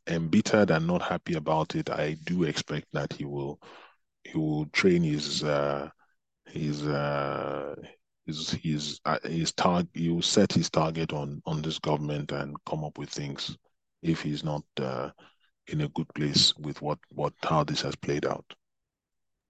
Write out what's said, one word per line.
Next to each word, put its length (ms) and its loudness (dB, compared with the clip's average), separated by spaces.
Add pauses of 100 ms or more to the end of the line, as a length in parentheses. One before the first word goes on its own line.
embittered 640 4
and 160 4
not 140 2
happy 340 -2
about 420 0
it, 120 -2
I 360 -2
do 180 0
expect 500 -2
that 220 -2
he 100 -8
will, 340 -6 (640)
he 140 -8
will 300 0
train 360 6
his, 400 0
uh, 460 2 (560)
his, 420 -4
uh, 880 -2 (520)
his, 240 -6
his, 560 -4
uh, 180 2
his 300 0
tag-, 400 4
he 160 0
will 100 0
set 320 4
his 160 4
target 460 0
on, 320 -6
on 160 -2
this 160 -4
government 540 -2
and 220 -6 (120)
come 180 -4
up 140 -8
with 100 -8
things 480 -8 (460)
if 180 0
he's 240 -4
not, 180 -2 (160)
uh, 300 -2 (600)
in 120 -2
a 80 0
good 260 -4
place 440 4
with 240 -8
what, 160 -2 (100)
what, 240 -2 (100)
how 220 4
this 160 -2
has 160 -4
played 300 0
out. 180 -2 (1040)